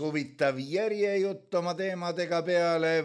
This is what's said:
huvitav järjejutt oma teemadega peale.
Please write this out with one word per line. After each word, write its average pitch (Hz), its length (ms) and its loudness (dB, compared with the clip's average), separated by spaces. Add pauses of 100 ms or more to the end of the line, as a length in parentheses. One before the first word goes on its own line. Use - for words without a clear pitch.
huvitav 143 560 0
järjejutt 196 1000 -2
oma 175 180 -2
teemadega 175 640 -2
peale. 170 480 2 (140)